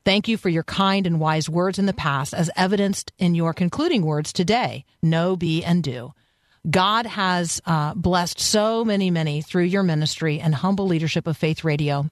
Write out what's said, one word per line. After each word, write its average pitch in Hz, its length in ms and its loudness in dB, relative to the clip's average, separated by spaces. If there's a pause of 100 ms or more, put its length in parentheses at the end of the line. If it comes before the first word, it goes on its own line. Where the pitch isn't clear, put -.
Thank 196 220 2
you 226 100 0
for 196 120 -2
your 165 120 0
kind 196 460 0
and 165 120 0
wise 156 300 0
words 180 300 0
in 196 80 2
the 190 60 0
past, 143 420 -4
as 170 200 0
evidenced 196 640 0
in 175 160 2
your 165 220 0
concluding 233 480 0
words 151 280 -2
today. 175 540 -2 (160)
Know, 165 340 2
be, 165 280 -2
and 175 200 2
do. 127 300 -8 (560)
God 202 360 2
has, 180 600 -2
uh, 156 300 0
blessed 175 460 0
so 220 420 2
many, 202 260 2
many 156 320 0
through 180 220 0
your 190 200 2
ministry 156 580 0
and 156 120 2
humble 196 320 0
leadership 165 400 0
of 160 120 -2
Faith 156 260 -2
Radio. 147 480 0